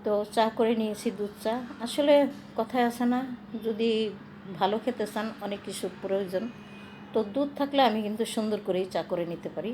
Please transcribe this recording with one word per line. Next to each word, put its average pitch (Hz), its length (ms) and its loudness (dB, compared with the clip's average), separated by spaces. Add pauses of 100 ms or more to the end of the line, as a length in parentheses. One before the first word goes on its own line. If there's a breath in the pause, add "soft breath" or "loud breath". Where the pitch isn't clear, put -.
তো 214 80 2 (220)
চা 226 100 6 (140)
করে 226 220 6
নিয়েছি, 214 280 -2 (100)
দুধ 202 160 -4 (100)
চা। 220 100 2 (320)
আসলে 285 280 6 (440)
কথায় 240 320 2
আছে 240 220 -2
না, 247 80 2 (460)
যদি 226 240 0 (680)
ভালো 202 260 4
খেতে 240 280 0
চান 220 140 -2 (200)
অনেক 202 200 -4
কিছুর 190 260 -6 (100)
প্রয়োজন, 190 420 0 (680 loud breath)
তো 226 60 2 (160)
দুধ 285 140 2 (120)
থাকলে 277 280 2
আমি 214 180 2
কিন্তু 214 160 -2 (120)
সুন্দর 214 320 0
করেই 185 280 2
চা 170 160 0
করে 175 220 0
নিতে 165 220 -8
পারি। 190 200 -4